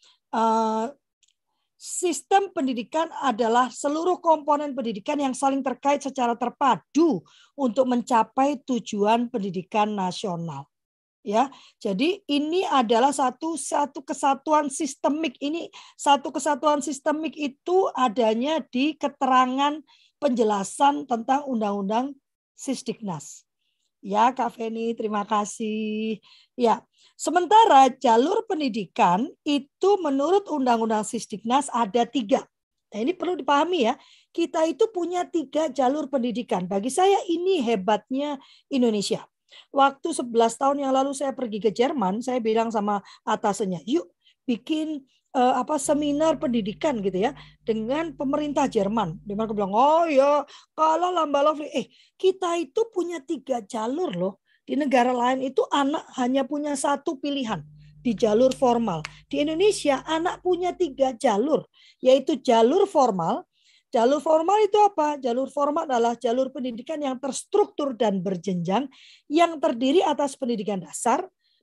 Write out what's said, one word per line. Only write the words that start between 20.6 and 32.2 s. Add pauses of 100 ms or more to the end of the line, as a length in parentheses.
tentang
Undang-Undang (400)
Sisdiknas. (560)
Ya,
Kak
Feni,
terima
kasih. (400)
Ya, (320)
sementara (160)
jalur
pendidikan (160)
itu
menurut
Undang-Undang
Sisdiknas
ada
tiga. (480)